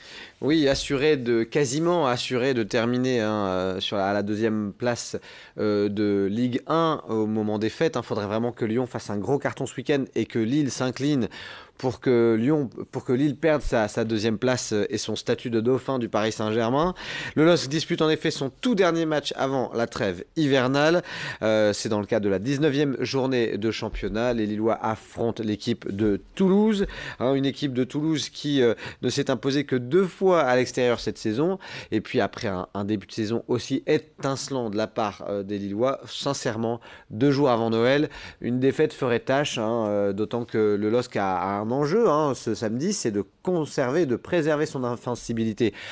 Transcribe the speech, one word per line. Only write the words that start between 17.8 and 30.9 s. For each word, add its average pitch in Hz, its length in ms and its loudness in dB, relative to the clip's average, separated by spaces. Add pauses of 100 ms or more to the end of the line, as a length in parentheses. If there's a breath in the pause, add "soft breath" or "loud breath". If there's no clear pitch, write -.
en 156 80 4
effet 156 180 0
son 139 220 -4
tout 247 240 0
dernier 165 320 4
match 151 280 -2
avant 135 380 0
la 117 140 0
trêve 95 360 -4 (120)
hivernale. 143 680 4 (400 loud breath)
Euh, 107 320 4
c'est - 160 -6
dans 107 100 2
le 101 60 -2
cadre 107 200 0
de 104 40 2
la 95 80 2
dix-neuvième 139 600 0
journée 123 580 0
de 107 140 0
championnat. 110 640 -4
Les 110 120 0
Lillois 107 400 0
affrontent 113 580 -4
l'équipe 107 480 -4
de 101 300 0 (140)
Toulouse, 196 500 4 (340 loud breath)
hein, 127 140 2
une 139 120 2
équipe 135 280 -2
de 123 100 0
Toulouse 147 460 -2
qui, 143 320 0
euh, 117 140 6 (260 loud breath)
ne 123 80 0
s'est 139 220 0
imposée 139 320 -2
que 143 120 -2
deux 135 300 2
fois 180 360 2
à 127 140 4
l'extérieur 123 440 2